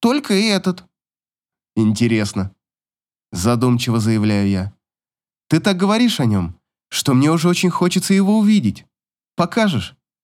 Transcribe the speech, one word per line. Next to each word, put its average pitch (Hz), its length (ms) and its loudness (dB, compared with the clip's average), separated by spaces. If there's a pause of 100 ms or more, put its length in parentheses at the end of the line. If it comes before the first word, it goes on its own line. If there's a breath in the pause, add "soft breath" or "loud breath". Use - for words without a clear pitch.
только 247 340 0
этот». 190 500 0 (920)
«Интересно», 107 760 0 (800)
задумчиво 120 680 0
заявляю 104 480 0
я. 98 280 -4 (720)
«Ты 160 120 2
так 190 160 0
говоришь 214 420 0
о 135 80 0
нём, 92 320 -2 (300)
что - 260 -2
мне 139 160 2
уже 165 180 0
очень 175 220 0
хочется 180 440 0
его 196 220 2
увидеть. 202 480 0 (520)
Покажешь?» 180 580 -2 (300)